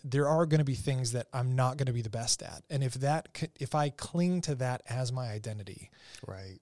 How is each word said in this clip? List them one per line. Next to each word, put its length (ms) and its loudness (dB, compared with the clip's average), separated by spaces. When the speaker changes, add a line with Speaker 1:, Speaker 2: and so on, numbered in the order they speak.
Speaker 1:
there 240 2
are 160 6
gonna 200 6
be 100 2
things 380 0
that 200 -2
I'm 240 2
not 220 4
gonna 140 0
be 100 0
the 80 -6
best 320 0
at. 260 -12
And 160 0
if 100 -2
that 400 0
c-, 140 -4
if 160 -4
I 160 2
cling 520 0
to 140 -2
that 320 -2
as 220 -2
my 200 -2
identity, 600 -8
Speaker 2:
Right. 360 -12